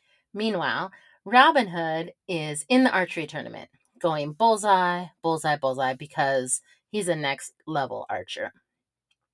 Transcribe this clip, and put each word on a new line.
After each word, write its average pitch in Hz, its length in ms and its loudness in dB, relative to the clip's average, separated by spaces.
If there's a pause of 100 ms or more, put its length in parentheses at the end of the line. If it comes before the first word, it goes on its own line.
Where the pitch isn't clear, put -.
(320)
Meanwhile, 185 580 -2 (340)
Robin 254 440 6
Hood 165 440 -4 (140)
is 156 420 -6
in 254 140 4
the 247 80 4
archery 175 380 -2
tournament, - 420 -12 (300)
going 151 320 -2
bullseye, 190 760 2 (160)
bullseye, 160 340 0
bullseye, 131 380 -2
because 135 640 -2 (300)
he's 208 180 -6
a 170 60 2
next 139 400 -4 (120)
level 131 440 -4
archer. - 420 -8 (800)